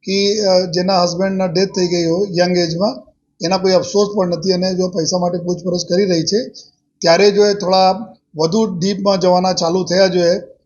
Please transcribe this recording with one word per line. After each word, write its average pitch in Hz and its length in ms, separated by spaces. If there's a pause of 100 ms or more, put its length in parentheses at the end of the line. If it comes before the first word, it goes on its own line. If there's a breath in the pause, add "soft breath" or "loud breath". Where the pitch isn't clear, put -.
કે, 202 420
અ, 185 200
જેના 180 380
હસબન્ડના 190 420
ડેથ 185 300
થઈ 180 120
ગઈ 170 180
હોય 175 220 (120)
યંગ 180 180
એજમાં, 175 460 (420)
એના 190 120
કોઈ 185 160
અફસોસ 202 420
પણ 190 120
નથી 175 240
અને 185 240
જો 180 120
પૈસા 180 300
માટે 175 200
પૂછપરછ 175 420 (100)
કરી 185 160
રહી 170 180
છે, 233 260 (520 loud breath)
ત્યારે 170 300
જો 202 140
એ 202 80
થોડા 190 640 (200)
વધુ 165 300
ડીપમાં 190 540
જવાના 180 340
ચાલુ 175 300
થયા 180 240
જો 180 120
એ 175 180 (280)